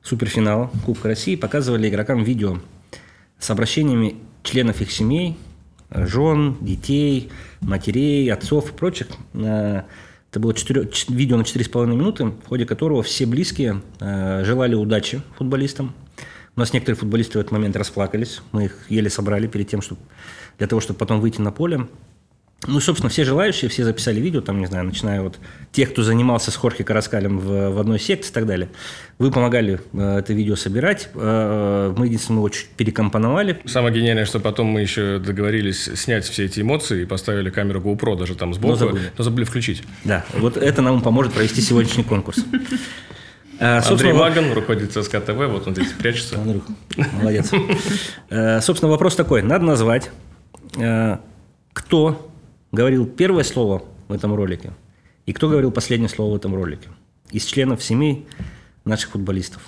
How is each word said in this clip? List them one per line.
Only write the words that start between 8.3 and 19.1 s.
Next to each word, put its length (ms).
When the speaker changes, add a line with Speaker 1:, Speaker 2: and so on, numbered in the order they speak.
Speaker 1:
отцов 380
и 20
прочих. 360
Э, 480
это 100
было 140
четырё-, 320
ч-, 260
видео 240
на 80
четыре 200
с 40
половиной 280
минуты, 300
в 220
ходе 160
которого 380
все 240
близкие, 560
э, 440
желали 320
удачи 440
футболистам. 560
У 40
нас 120
некоторые 260
футболисты 400
в 20
этот 120
момент 240
расплакались. 640
Мы 140
их 100
еле 220